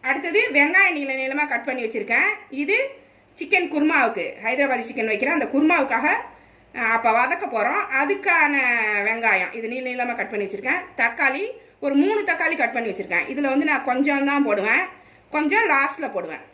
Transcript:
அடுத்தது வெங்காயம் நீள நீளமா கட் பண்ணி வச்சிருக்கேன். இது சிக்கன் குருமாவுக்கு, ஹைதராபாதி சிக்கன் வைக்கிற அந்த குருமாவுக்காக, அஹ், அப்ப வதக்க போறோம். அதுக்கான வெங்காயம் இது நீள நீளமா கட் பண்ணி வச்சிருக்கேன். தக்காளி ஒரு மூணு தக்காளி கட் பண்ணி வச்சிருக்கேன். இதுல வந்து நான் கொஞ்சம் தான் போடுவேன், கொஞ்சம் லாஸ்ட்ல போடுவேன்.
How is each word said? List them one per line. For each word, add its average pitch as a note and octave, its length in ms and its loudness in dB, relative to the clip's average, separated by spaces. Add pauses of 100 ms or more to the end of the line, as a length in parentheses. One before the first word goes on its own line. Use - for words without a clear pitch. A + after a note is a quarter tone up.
அடுத்தது D4+ 360 0 (160)
வெங்காயம் F4 420 4
நீள C4+ 220 -4
நீளமா C#4 320 -2
கட் A#3+ 160 -4
பண்ணி B3+ 180 -4
வச்சிருக்கேன். A#3 440 0 (320)
இது F#4 160 2 (600)
சிக்கன் F4 360 0
குருமாவுக்கு, C#4+ 520 2 (180)
ஹைதராபாதி B3 460 0
சிக்கன் A3 240 -2
வைக்கிற B3 240 0
அந்த B3 180 0
குருமாவுக்காக, C#4 520 2 (680)
அஹ், A3+ 220 0
அப்ப A#3 100 0 (120)
வதக்க E4+ 260 0 (100)
போறோம். D#4+ 260 0 (200)
அதுக்கான D#4+ 520 2 (560)
வெங்காயம் A3 480 0
இது A3+ 160 -6
நீள C4 160 -6
நீளமா A#3+ 320 -4
கட் G3+ 120 -6
பண்ணி G3+ 140 -2
வச்சிருக்கேன். B3+ 380 -4 (160)
தக்காளி C4 420 0 (420)
ஒரு C#4 180 2
மூணு G#4 260 2
தக்காளி E4 280 0
கட் B3 200 0
பண்ணி A3+ 140 -4
வச்சிருக்கேன். F3 400 -2
இதுல C4+ 220 0
வந்து C#4+ 180 2
நான் C4 200 0
கொஞ்சம் C#4 400 2
தான் C#4+ 180 2
போடுவேன், A3 360 2 (500)
கொஞ்சம் E4 380 2
லாஸ்ட்ல C#4 420 0
போடுவேன். E3 380 -8